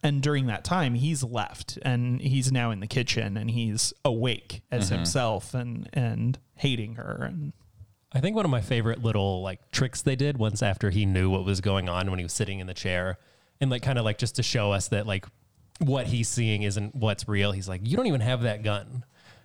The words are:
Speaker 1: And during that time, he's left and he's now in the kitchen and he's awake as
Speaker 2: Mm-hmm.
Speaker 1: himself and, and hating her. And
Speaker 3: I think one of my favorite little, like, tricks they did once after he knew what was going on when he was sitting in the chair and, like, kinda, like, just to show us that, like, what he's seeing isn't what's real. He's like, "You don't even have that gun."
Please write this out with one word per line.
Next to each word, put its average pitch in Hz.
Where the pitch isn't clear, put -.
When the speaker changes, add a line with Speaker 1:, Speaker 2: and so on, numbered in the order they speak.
Speaker 1:
And 143
during 143
that 107
time, 151
he's 143
left -
and 123
he's 131
now 120
in 101
the 104
kitchen 107
and -
he's 110
awake 120
as 113
Speaker 2:
Mm-hmm. 95
Speaker 1:
himself 98
and, 120
and 117
hating 117
her. -
And 147
Speaker 3:
I 131
think 208
one 208
of 156
my 120
favorite 117
little, 98
like, 95
tricks -
they 135
did 143
once 107
after 101
he 101
knew 92
what 95
was 95
going 95
on 92
when 92
he 87
was 85
sitting 98
in 92
the 90
chair 92
and, 135
like, 123
kinda, 120
like, 107
just -
to 123
show 104
us 98
that, 104
like, 95
what 135
he's 117
seeing 107
isn't 104
what's 110
real. 101
He's 95
like, 92
"You 143
don't 247
even 143
have 117
that 110
gun." 110